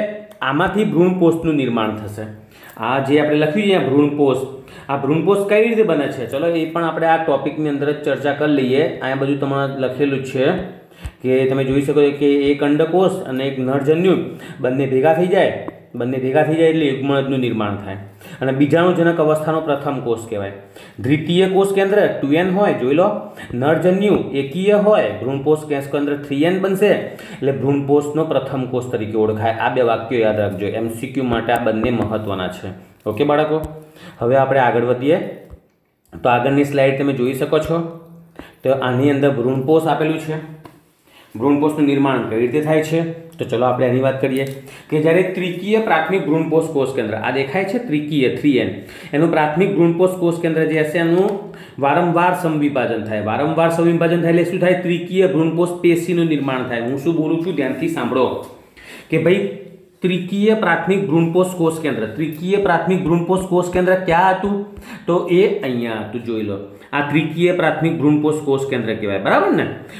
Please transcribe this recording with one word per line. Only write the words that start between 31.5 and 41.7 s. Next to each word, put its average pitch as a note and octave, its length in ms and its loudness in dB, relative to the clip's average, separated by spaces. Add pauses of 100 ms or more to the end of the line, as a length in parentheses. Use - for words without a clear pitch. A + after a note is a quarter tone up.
આ A#2+ 100 0
બંને A2+ 280 0
મહત્વના G#2 560 -4
છે. F2+ 200 -12 (380)
ઓકે G#2+ 180 -2
બાળકો, D3+ 380 0 (580)
હવે B2 160 2
આપણે C3+ 240 2
આગળ A#2+ 220 2
વધીએ. B2 360 2 (1080)
તો B2+ 60 2
આગળની C3+ 340 2
સ્લાઇડ C3+ 360 2
તમે C#3+ 140 0
જોઈ C3 200 -2
શકો D3+ 260 0
છો. D#3+ 180 -2 (840)
તો C3 80 0
આની C3 380 0
અંદર C#3 220 2
ભ્રૂણપોષ C3 560 2
આપેલું D3+ 320 0
છે. D#3 380 -8 (800)
ભ્રૂણપોષનું C#3+ 520 2